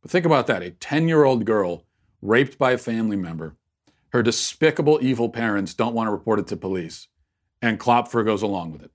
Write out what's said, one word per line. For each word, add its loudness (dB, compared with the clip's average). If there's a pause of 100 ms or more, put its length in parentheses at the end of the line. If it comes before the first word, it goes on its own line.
But -18
think 0
about 4
that. 0
A -10
ten-year-old 2
girl 0 (360)
raped 2
by 2
a 0
family -4
member. -8 (580)
Her 2
despicable, 2
evil 0
parents -2
don't -2
want -2
to -2
report 0
it -6
to -8
police. -8 (540)
And -2
Klopfer 0
goes 0
along -4
with -18
it. -20